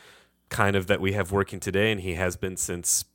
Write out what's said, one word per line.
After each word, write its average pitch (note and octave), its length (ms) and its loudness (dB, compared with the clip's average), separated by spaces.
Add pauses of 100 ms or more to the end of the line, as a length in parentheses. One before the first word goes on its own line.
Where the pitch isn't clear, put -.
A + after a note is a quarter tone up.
(480)
kind G2+ 280 2
of F#2+ 100 2
that G2 140 2
we F#2+ 120 2
have F#2+ 180 0
working G2 300 0
today, G2+ 320 2
and G2+ 80 -2
he F2+ 140 -4
has F2+ 220 0
been F#2 200 -6
since - 480 -2 (100)